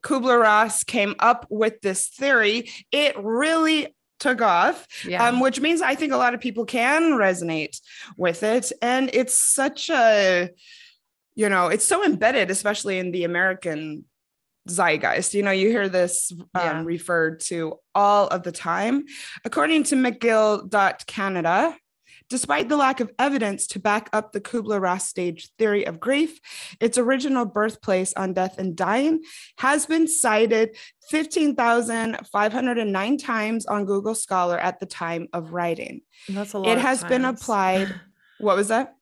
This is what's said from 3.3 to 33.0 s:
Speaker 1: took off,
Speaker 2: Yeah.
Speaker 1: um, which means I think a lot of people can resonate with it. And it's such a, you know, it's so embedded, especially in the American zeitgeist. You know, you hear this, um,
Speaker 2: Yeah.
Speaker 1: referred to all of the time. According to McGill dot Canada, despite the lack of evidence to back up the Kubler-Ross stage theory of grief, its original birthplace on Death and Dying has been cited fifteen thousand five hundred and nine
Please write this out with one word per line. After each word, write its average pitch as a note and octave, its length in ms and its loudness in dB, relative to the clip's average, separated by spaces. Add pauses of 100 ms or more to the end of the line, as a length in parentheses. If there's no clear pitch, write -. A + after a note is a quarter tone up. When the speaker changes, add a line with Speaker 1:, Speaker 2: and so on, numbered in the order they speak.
Speaker 1:
took B3 200 0
off, G#3 460 2 (180)
Speaker 2:
Yeah. F#3 240 2
Speaker 1:
um, B3 120 2
which C4 180 2
means D#4 240 0
I C4+ 140 0
think D4+ 160 -2
a C4 40 0
lot B3 180 2
of A#3 60 -8
people A3+ 240 -4
can C#4+ 500 2
resonate F3 680 0 (360)
with E3+ 280 0
it. A3+ 260 0 (100)
And B3+ 320 0
it's B3+ 240 0
such - 540 0
a, G3+ 580 4 (840)
you G#3+ 140 2
know, F#3 200 4
it's G#3 160 2
so F#4+ 200 2
embedded, A3 480 2
especially G3+ 480 -2
in F3+ 100 -4
the F3 140 -2
American E3+ 800 -4 (640)
zeitgeist. F3 680 0
You G3+ 80 2
know, G3+ 80 0
you F#3+ 200 2
hear G#3+ 180 0
this, F3+ 440 0
um, F3 220 -16
Speaker 2:
Yeah. E3 300 -2
Speaker 1:
referred E3 560 -2 (100)
to E3 300 -6 (160)
all G3+ 320 4
of F3+ 160 -2
the F3 80 -6
time. G3+ 540 -2 (380)
According D4+ 400 2
to C#4+ 120 0
McGill A3 720 2
dot G3 380 0
Canada, F#3+ 680 0 (540)
despite C4 400 -2
the D4+ 80 4
lack C4 220 2
of A3+ 180 -2
evidence A#3+ 480 0
to - 120 -10
back G#3 360 0
up G#3+ 180 -4
the G3+ 80 -6
Kubler-Ross G3+ 680 -2
stage F3 520 -8
theory G#3 280 2
of E3 140 -8
grief, D4 400 0 (400)
its A3+ 160 0
original B3+ 480 0
birthplace G#3 680 -2
on F#3+ 180 -4
Death F#3 260 -2
and F#3 160 -4
Dying C4 480 0 (360)
has D4 260 2
been D#4+ 240 2
cited A3 680 2 (360)
fifteen D#4 440 0
thousand A#3 600 0 (160)
five G#3 200 2
hundred B3 260 -2
and G#3+ 120 -2
nine G3 280 0